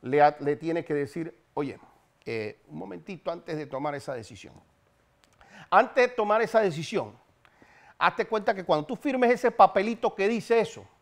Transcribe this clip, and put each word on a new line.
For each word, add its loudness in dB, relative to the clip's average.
le 4
ha-, 6
le -2
tiene -4
que -4
decir, -6
"Oye, -6
eh, -6
un -14
momentito -10
antes -10
de -8
tomar -6
esa -10
decisión. -16
Antes 4
de -18
tomar 2
esa 2
decisión, -4
hazte 0
cuenta 0
que -8
cuando 0
tú -8
firmes 2
ese 0
papelito 4
que 0
dice 0
eso, -4